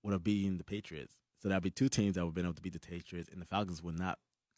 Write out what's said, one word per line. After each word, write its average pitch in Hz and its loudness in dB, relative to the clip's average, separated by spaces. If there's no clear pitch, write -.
would 104 0
have 87 0
beaten 98 4
the 82 -6
Patriots. 80 -8
So 101 0
that'd 95 4
be 92 2
two 135 4
teams 101 4
that 90 2
would 85 0
have 80 -8
been 90 0
able 85 0
to - -12
beat 92 -6
the 85 -8
Patriots, 85 -10
and 95 -10
the 85 -12
Falcons 92 -2
would 85 -4
not. 90 -2